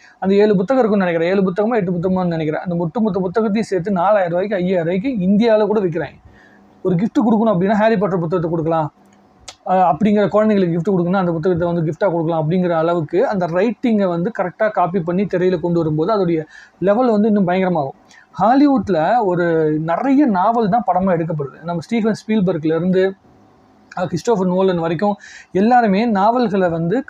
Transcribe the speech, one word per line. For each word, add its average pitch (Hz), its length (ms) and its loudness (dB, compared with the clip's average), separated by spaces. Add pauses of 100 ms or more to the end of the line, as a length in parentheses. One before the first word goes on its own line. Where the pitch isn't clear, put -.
(180)
அந்த 190 160 0
ஏழு 208 220 4
புத்தகம் 247 280 0
இருக்கும்னு 196 220 2
நினைக்கிறேன், 170 240 0
ஏழு 196 120 2
புத்தகமா 208 340 0
எட்டு 185 160 -2
புத்தகமான்னு 185 340 -2
நினைக்கிறேன். 160 360 -2
அந்த 175 140 -6
ஒட்டுமொத்த 190 440 -2
புத்தகத்தையும் 214 480 -2
சேர்த்து 190 240 -4
நாலாயிரம் 185 380 2
ரூபாய்க்கு, 196 260 -2
ஐயாயிரம் 180 280 0
ரூபாய்க்கு 190 240 -2
இந்தியால 214 580 2
கூட 214 140 0
விக்கிறாங்க. 165 360 -4 (640)
ஒரு 185 120 0
கிஃப்ட் 220 300 0
கொடுக்கணும் 220 260 2
அப்படின்னா 190 220 0
ஹாரி 220 220 2
பாட்டர் 185 240 0
புத்தகத்தை 165 320 -2
கொடுக்கலாம், 160 420 -2 (720)
ஆஹ், 185 300 2
அப்படிங்கிற 208 300 2
குழந்தைங்களுக்கு 202 500 2
கிஃப்ட் 170 140 -2
கொடுக்கணும்னா 180 260 0
அந்த 175 160 0
புத்தகத்தை 170 400 -2
வந்து 175 100 -2
கிஃப்டா 165 280 -2
கொடுக்கலாம் 160 400 -2
அப்படிங்கிற 180 200 0
அளவுக்கு 170 560 0
அந்த 185 200 -4
ரைட்டிங்கை 202 640 0
வந்து 175 300 -2
கரெக்டா 202 320 -2
காப்பி 175 300 -2
பண்ணி 175 220 -2
திரையில 180 380 0
கொண்டு 170 180 0
வரும்போது 160 340 0
அதோடைய 170 320 0 (340)
லெவல் 208 320 2
வந்து 208 180 2
இன்னும் 208 200 2
பயங்கரமாகும். 175 480 -2 (420)
ஹாலிவுட்ல 220 880 2
ஒரு 175 200 0 (340)
நிறைய 262 480 2
நாவல் 214 420 0
தான் 226 180 0
படமா 185 260 0
எடுக்கப்படுது. 160 520 -4
நம்ம 170 180 -6
ஸ்டீஃபன் 226 320 -2 (120)
ஸ்பீல்பர்க்ல 175 500 0
இருந்து, 185 380 0 (800)
அஹ், 180 100 -4
கிறிஸ்டோபர் 185 400 -2
நோலன் 185 320 0
வரைக்கும் 170 360 -2 (380)
எல்லாருமே 220 540 2
நாவல்களை 208 640 0
வந்து 170 420 -2